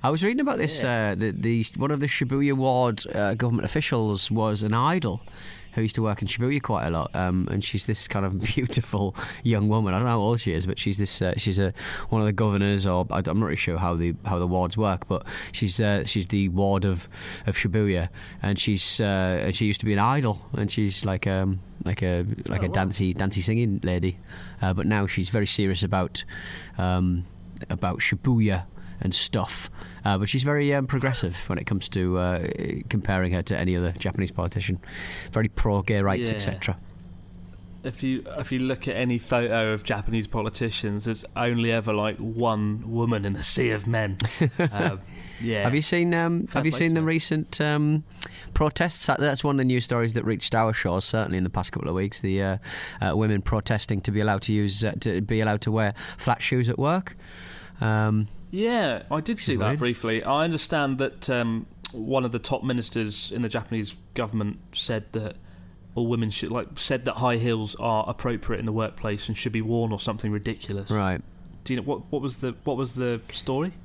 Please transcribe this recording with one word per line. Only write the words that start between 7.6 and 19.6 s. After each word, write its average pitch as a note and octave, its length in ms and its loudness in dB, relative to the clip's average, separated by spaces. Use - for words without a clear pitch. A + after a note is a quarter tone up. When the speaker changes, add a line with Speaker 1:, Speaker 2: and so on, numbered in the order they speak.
Speaker 1:
she's - 220 -4
this - 220 -2
kind G2 180 0
of F#2+ 160 -2
<laughs> - 140 -2
beautiful G#2+ 600 0
young G#2+ 260 4
woman. G#2+ 240 4
I F#2 60 2
don't B2 60 2
know A#2+ 80 2
how A2+ 60 4
old A2+ 220 2
she F2+ 120 0
is, F2+ 120 2
but F#2+ 140 -2
she's G2 180 0
this, G2 240 0
uh, F#2 160 2
she's G2 220 2
a, F#2+ 120 2
one A2+ 100 2
of G#2+ 60 4
the G#2 80 2
governors, G2+ 540 2
or F2+ 240 4
I, - 80 2
I'm F2 200 2
not A2 60 4
really D#2 120 0
sure E2+ 200 0
how F2 180 2
the, E2+ 200 2
how F#2+ 140 0
the F2+ 80 2
wards F2+ 280 2
work, G2+ 320 0
but - 160 -2
she's, G2+ 280 0
uh, G2+ 260 2
she's F#2 220 0
the G2 220 2
ward G2 340 2
of, F#2 240 0
of G2+ 100 0
Shibuya, G2 540 2
and G2 160 0
she's, - 420 2
uh, F#2 460 2
and F#2+ 100 0
she G#2+ 120 2